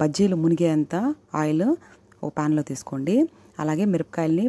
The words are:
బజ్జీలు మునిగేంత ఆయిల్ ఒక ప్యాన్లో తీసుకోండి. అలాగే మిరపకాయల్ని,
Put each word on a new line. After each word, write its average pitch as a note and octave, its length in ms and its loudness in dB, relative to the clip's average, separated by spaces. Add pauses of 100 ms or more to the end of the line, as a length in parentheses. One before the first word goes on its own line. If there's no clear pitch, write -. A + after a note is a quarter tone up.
బజ్జీలు F3 420 2
మునిగేంత D#3+ 520 2 (460)
ఆయిల్ D#3 260 0 (560)
ఒక D3+ 140 -6
ప్యాన్లో D3+ 340 0
తీసుకోండి. C#3 460 -4 (440)
అలాగే D#3 320 0
మిరపకాయల్ని, E3 540 -2